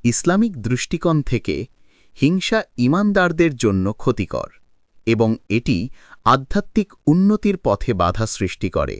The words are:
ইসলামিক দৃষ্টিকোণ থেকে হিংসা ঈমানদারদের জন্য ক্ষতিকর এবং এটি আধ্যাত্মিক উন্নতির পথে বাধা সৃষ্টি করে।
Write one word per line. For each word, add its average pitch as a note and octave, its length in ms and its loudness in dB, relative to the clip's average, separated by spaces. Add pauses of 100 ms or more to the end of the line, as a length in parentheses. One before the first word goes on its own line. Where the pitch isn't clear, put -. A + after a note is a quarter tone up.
ইসলামিক F#3 560 2
দৃষ্টিকোণ D3+ 640 -2
থেকে F#2+ 340 -2 (600)
হিংসা F#3 420 0 (200)
ঈমানদারদের F3 760 2
জন্য G2 360 0
ক্ষতিকর - 560 -4 (580)
এবং A2+ 220 2 (200)
এটি A2 300 0 (480)
আধ্যাত্মিক C3+ 640 0 (180)
উন্নতির G3 520 2
পথে G#2+ 360 -2
বাধা F2 320 0
সৃষ্টি - 440 -4
করে। B1+ 300 -4